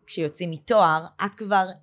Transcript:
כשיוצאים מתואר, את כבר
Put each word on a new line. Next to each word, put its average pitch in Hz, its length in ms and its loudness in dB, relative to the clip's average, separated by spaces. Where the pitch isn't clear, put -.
כשיוצאים 165 440 -6
מתואר, 160 540 2
את 202 100 -8
כבר 196 300 0